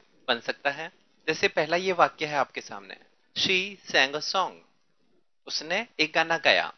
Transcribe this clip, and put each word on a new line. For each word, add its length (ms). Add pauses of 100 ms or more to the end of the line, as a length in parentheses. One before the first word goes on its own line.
(280)
बन 120
सकता 300
है। 220 (360)
जैसे 200
पहला 300
ये 140
वाक्य 340
है 100
आपके 260
सामने, 360 (400)
"She 540
sang 240
a 80
song", 280 (960)
उसने 400 (120)
एक 140
गाना 240
गाया। 400